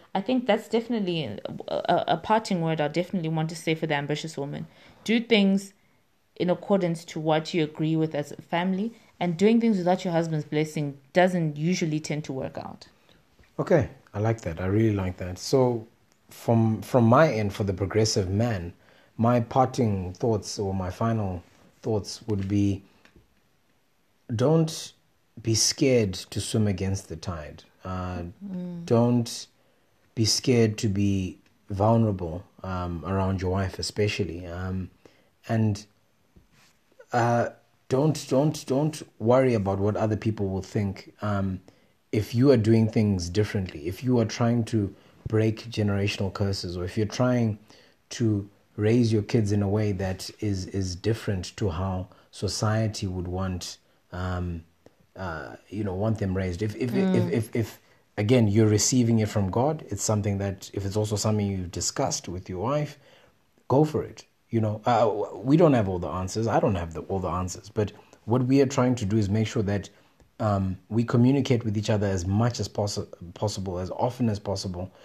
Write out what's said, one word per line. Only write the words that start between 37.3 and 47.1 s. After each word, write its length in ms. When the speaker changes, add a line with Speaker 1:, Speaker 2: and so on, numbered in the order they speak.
Speaker 2:
don't, 400
don't, 380
don't 340
worry 340
about 260
what 180
other 180
people 320
will 140
think. 600
Um, 400
if 240
you 160
are 60
doing 320
things 400
differently, 580
if 160
you 160
are 60
trying 400
to 280
break 420
generational 640
curses, 440
or 60
if 140
you're 100
trying 500